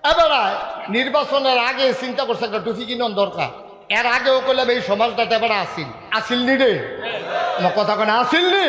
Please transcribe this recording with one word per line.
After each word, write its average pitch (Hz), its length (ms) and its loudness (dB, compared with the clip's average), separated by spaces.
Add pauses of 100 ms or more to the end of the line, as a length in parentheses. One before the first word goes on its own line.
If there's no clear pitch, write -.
এবারে 302 380 4 (460)
নির্বাচনের 262 680 2
আগে 254 280 0 (140)
চিন্তা 254 240 -4
করছে 226 200 -2
একটা 214 140 -4
টুপি 214 260 -4
কিনন 233 300 -4
দরকার। 180 360 -2 (380)
এর 226 180 0
আগেও 254 400 2
কইলাম 262 240 2
এই 220 120 2
সমাজটাতে 220 520 0
এবারে 220 200 2
আসিল, 170 340 -4 (220)
আসিল 220 280 -2
নি 247 180 2
রে? 247 160 4 (880)
আমার 175 180 2
কথা 208 200 0
কেন 214 140 0
আসিল 247 360 2 (100)
নি? 370 120 2